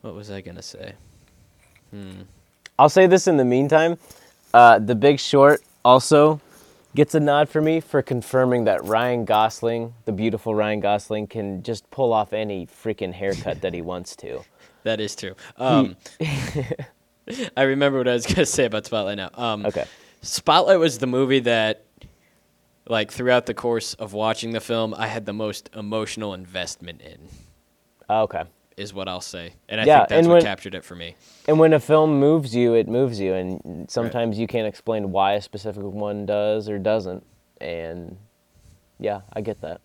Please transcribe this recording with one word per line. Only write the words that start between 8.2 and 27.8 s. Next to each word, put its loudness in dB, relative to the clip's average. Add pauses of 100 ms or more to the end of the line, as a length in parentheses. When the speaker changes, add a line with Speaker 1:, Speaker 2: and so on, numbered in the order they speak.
Speaker 2:
that 2
Ryan 0
Gosling, -2 (100)
the -4
beautiful -2
Ryan 0
Gosling, -2
can -8
just -10
pull -2
off -2
any -6
freaking -8
haircut -6
that -6
he -8
wants -10
to. -12
Speaker 1:
<laughs> -20 (300)
That -4
is -8
true. -12 (220)
Speaker 2:
He -8
Speaker 1:
Um, 2 (240)
Speaker 2:
<laughs> -10
Speaker 1:
I 2
remember 0
what 0
I 2
was -2
gonna 2
say 0
about -4
Spotlight -4
now. -8
Um, -4
Speaker 2:
Okay. -4 (340)
Speaker 1:
Spotlight 2
was 0
the -4
movie 2
that, 0 (1000)
like, -2
throughout 2
the -6
course -4
of -12
watching -4
the -4
film, -4
I -6
had -8
the -8
most -8
emotional -8
investment -12
in. -20 (840)